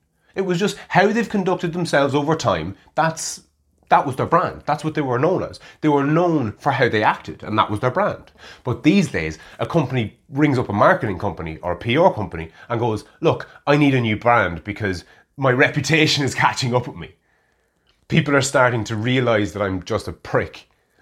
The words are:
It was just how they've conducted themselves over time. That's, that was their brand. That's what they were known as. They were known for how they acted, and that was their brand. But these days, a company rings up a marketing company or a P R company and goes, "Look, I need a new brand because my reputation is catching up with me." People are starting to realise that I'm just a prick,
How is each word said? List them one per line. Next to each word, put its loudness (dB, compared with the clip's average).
It -2
was -2
just -2
how 4
they've 0
conducted -2
themselves 0
over 2
time. -2
That's, -4
that 4
was -6
their -2
brand. -2
That's -4
what -4
they -2
were -2
known 0
as. -12
They 0
were 4
known 2
for -4
how 2
they 0
acted, -2
and -2
that 0
was -4
their 0
brand. -4
But -6
these 4
days, -6
a -4
company -2
rings 2
up -2
a -4
marketing 2
company -6
or -4
a -4
P -2
R 4
company -8
and -4
goes, -4
"Look, 0
I 4
need 4
a 2
new 0
brand 0
because -6
my 2
reputation 2
is -2
catching 0
up 0
with -12
me." -16
People 2
are 4
starting 2
to -6
realise 0
that -6
I'm -2
just -4
a -8
prick, -4